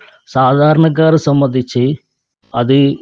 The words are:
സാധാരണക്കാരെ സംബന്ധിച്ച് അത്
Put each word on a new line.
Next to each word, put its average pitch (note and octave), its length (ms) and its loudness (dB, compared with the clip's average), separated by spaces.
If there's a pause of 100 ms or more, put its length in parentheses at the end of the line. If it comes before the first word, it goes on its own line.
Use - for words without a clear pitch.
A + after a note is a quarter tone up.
(280)
സാധാരണക്കാരെ D3+ 920 0
സംബന്ധിച്ച് B2+ 680 -2 (680)
അത് A#2+ 240 0 (240)